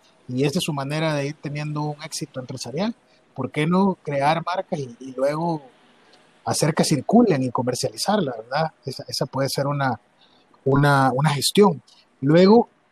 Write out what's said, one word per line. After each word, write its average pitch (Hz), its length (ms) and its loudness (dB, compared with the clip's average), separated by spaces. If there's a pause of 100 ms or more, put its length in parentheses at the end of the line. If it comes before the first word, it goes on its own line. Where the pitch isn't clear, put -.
(280)
y 127 160 -2
esa 147 140 0
es 170 80 -4
su 160 80 -4
manera 151 400 -4
de 151 140 -4
ir 147 120 -8
teniendo 151 440 -6
un 151 180 -8
éxito - 380 -12
empresarial, 131 560 -6 (400)
¿por 160 160 -6
qué 151 160 -2
no 185 340 2
crear 147 420 0
marcas 180 360 -6
y, 120 200 -10
y 131 140 -14
luego 151 480 -2 (840)
hacer 151 280 -2
que 180 100 2
circulen 165 600 2
y 127 80 -4
comercializarla, 135 840 -2
¿verdad? 143 340 -4 (140)
Esa, - 220 -12
esa - 200 -4
puede 135 220 -4
ser 139 180 -4
una, 139 320 -2 (640)
una, 139 480 4
una 143 160 0
gestión. 143 520 4 (400)
Luego, 185 480 6 (220)